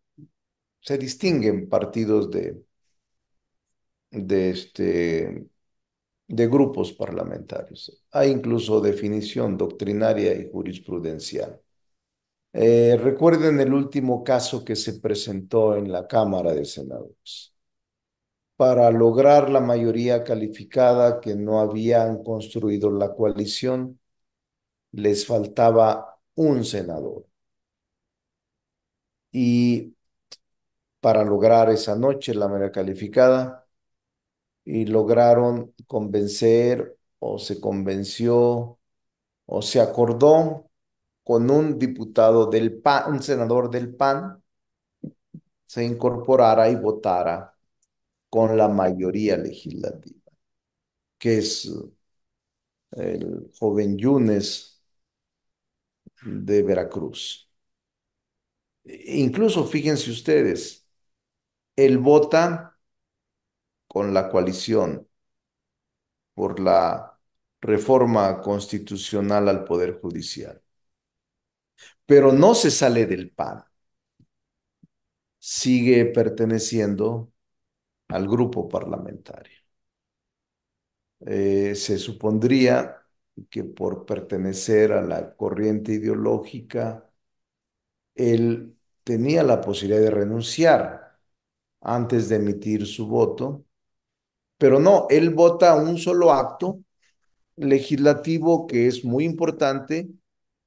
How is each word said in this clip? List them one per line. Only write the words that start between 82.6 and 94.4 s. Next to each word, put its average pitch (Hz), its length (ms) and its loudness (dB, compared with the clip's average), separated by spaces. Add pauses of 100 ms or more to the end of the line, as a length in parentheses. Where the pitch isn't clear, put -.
que 107 160 -10
por 92 400 -8
pertenecer 98 880 -2
a 101 100 0
la 82 320 -8
corriente 107 580 -4
ideológica, 113 1160 -6 (1040)
él 117 600 0 (260)
tenía 131 400 0
la 123 180 2
posibilidad 101 400 -2
de 107 100 4
renunciar 117 1080 -2 (640)
antes 117 480 -2
de 110 80 0
emitir 104 500 -4
su 110 200 -8
voto, 120 580 -2 (920)